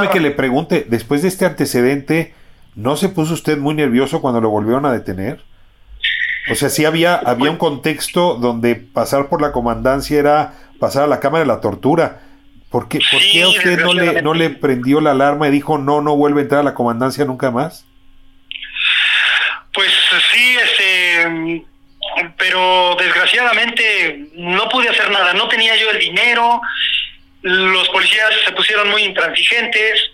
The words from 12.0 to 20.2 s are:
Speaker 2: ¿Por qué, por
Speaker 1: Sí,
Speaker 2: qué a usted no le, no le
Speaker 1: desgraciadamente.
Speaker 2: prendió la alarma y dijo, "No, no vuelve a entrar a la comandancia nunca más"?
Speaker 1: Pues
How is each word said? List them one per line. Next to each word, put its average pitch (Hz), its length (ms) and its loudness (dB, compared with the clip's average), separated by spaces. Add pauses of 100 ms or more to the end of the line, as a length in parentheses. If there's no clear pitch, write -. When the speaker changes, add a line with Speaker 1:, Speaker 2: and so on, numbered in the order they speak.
Speaker 2:
¿Por 120 200 -4
qué, 151 100 -2 (140)
por - 80 2
Speaker 1:
Sí, - 140 4
Speaker 2:
qué 175 80 4
a 185 60 4
usted 180 300 2
no 175 160 2
le, 180 80 0 (200)
no 151 120 0
le 165 140 2
Speaker 1:
desgraciadamente. 139 120 -10
Speaker 2:
prendió 135 400 2
la 156 120 4
alarma 143 340 2
y 139 60 2
dijo, 143 260 2
"No, 143 220 0
no 147 160 2
vuelve 147 240 4
a - 20 4
entrar 143 200 2
a - 20 2
la 135 100 0
comandancia 127 500 -2
nunca 131 280 -2
más"? 139 340 -6 (1900)
Speaker 1:
Pues 190 200 0 (400)